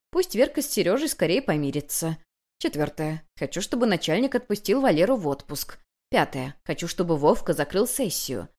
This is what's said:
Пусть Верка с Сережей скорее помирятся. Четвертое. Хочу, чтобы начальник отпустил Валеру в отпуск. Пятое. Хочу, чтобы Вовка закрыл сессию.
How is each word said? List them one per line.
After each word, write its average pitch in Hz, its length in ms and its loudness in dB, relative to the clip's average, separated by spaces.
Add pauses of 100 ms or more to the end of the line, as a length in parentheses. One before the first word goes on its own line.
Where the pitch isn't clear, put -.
Пусть 359 260 -2
Верка 269 260 2
с - 80 -2
Сережей 214 380 2
скорее 180 340 0
помирятся. 151 760 -2 (420)
Четвертое. 156 640 -2 (160)
Хочу, - 220 -4
чтобы 240 240 0
начальник 208 500 2
отпустил 220 460 0
Валеру 214 340 4
в 196 140 -2
отпуск. - 500 -8 (300)
Пятое. 139 460 0 (100)
Хочу, 160 240 -4
чтобы 170 260 0
Вовка 156 380 4
закрыл 185 340 0
сессию. 135 720 -4